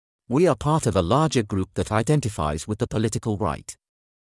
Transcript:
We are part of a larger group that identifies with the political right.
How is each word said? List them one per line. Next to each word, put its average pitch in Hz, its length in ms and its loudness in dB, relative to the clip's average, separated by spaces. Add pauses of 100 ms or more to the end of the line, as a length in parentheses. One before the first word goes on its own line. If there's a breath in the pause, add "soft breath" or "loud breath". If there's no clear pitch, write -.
(300)
We 147 160 4
are 147 100 4
part 151 300 0
of 107 100 2
a 95 60 6
larger 127 400 2
group 101 320 -2
that 95 180 -4
identifies 107 760 0
with 107 100 -4
the 120 80 -4
political 110 500 -2
right. 92 400 -6 (580)